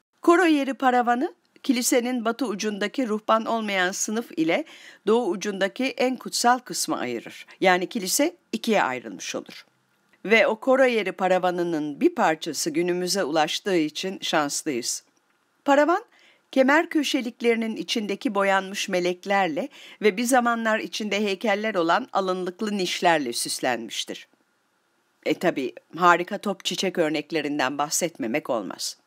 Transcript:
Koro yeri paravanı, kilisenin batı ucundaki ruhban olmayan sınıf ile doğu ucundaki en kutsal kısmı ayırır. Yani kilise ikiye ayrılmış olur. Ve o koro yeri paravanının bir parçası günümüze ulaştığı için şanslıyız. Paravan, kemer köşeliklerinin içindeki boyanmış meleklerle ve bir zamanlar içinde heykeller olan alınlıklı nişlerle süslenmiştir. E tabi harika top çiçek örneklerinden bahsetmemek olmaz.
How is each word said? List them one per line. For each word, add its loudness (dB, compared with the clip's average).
Koro 6
yeri 2
paravanı, 2
kilisenin 0
batı -2
ucundaki -2
ruhban 2
olmayan 0
sınıf -4
ile 2
doğu 2
ucundaki -4
en 0
kutsal 2
kısmı -6
ayırır. -8
Yani 4
kilise -2
ikiye 0
ayrılmış -6
olur. -12
Ve 4
o -2
koro 4
yeri 0
paravanının 0
bir 2
parçası -2
günümüze -2
ulaştığı 0
için -4
şanslıyız. -4
Paravan, 4
kemer 4
köşeliklerinin 0
içindeki -4
boyanmış 0
meleklerle 0
ve 2
bir -2
zamanlar 2
içinde -4
heykeller -2
olan 2
alınlıklı -2
nişlerle 2
süslenmiştir. -6
E 0
tabi -2
harika 4
top -6
çiçek -4
örneklerinden -2
bahsetmemek -4
olmaz. -6